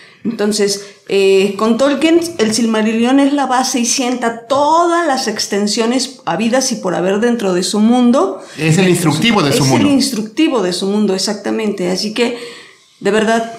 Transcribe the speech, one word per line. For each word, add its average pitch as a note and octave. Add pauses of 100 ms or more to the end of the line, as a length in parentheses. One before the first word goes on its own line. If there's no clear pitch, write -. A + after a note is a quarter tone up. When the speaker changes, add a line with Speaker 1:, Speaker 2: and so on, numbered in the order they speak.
(240)
Speaker 1:
Entonces, G#3 (120)
eh, G3
con A3
Tolkien, D#4 (180)
El A3
Silmarillion A3+
es C#4
la C#4
base B3+
y A#3
sienta A#3+
todas E4
las C4
extensiones A3
habidas A#3
y -
por F#3
haber F#3
dentro A3+
de F3+
su G#3
mundo. B3 (200)
Speaker 2:
Es D#3
el F#3+
instructivo F3
de C#3+
su B2+
Speaker 1:
Es C3+
Speaker 2:
mundo. A3
Speaker 1:
el C#4+
instructivo B3
de F3+
su F#3+
mundo, G3+
exactamente. G#3
Así G3
que, A#3+ (600)
de F#3+
verdad, A3+